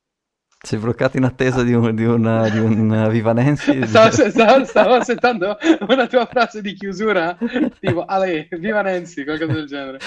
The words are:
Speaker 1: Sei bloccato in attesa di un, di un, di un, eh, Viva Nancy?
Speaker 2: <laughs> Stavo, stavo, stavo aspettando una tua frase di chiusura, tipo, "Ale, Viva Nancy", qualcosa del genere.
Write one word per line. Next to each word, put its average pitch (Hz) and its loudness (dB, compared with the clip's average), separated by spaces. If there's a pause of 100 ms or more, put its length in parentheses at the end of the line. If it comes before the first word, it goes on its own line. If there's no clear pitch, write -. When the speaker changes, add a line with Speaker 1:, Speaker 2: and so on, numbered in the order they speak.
(640)
Speaker 1:
Sei 113 -6
bloccato 120 -2
in 131 0
attesa 127 0
di 120 0
un, 117 2
di 110 -2
un, 113 2
di 107 -2
un, 110 0
eh, 110 2
Viva 113 0
Nancy? 131 0
Speaker 2:
<laughs> - -
Stavo, 220 6 (200)
stavo, 240 4
stavo 214 2
aspettando 220 0 (320)
una 247 2
tua 240 0
frase 226 -2
di 196 -8
chiusura, 190 -4 (420)
tipo, 175 -4
"Ale, 185 -2
Viva 208 -4
Nancy", 180 -6
qualcosa 151 -4
del 156 -4
genere. 135 -12